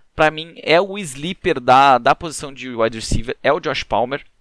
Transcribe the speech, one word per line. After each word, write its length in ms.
Pra 160
mim 280
é 220
o 180
sleeper 600
da, 400
da 160
posição 380
de 180
wide 280
receiver, 440
é 100
o 80
Josh 220
Palmer. 420